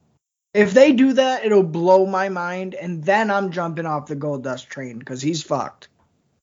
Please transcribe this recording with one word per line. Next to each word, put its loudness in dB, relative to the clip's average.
If 2
they 8
do 4
that, 0
it'll 4
blow 4
my -2
mind, -8
and -10
then 2
I'm -2
jumping -6
off -6
the -8
Goldust -8
train -14
'cause -12
he's -4
fucked. -8